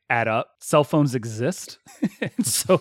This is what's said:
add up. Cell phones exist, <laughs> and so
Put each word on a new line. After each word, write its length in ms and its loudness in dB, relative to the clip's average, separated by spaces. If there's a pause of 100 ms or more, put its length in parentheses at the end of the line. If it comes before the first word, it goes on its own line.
add 180 0
up. 220 -2 (120)
Cell 220 2
phones 320 2
exist, 640 -6 (220)
<laughs> 200 -4
and 260 -4
so 340 2